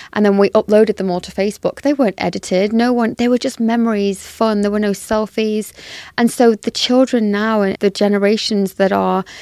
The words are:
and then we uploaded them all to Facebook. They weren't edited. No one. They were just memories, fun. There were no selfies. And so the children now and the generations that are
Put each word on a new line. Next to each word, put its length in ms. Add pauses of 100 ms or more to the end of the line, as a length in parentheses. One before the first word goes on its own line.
(120)
and 140
then 100
we 140
uploaded 480
them 120
all 120
to 100
Facebook. 480
They 140
weren't 240
edited. 560
No 180
one. 220
They 140
were 100
just 200
memories, 680
fun. 340
There 100
were 80
no 120
selfies. 840 (460)
And 120
so 240
the 160
children 600
now 320
and 180
the 80
generations 840
that 180
are 320 (180)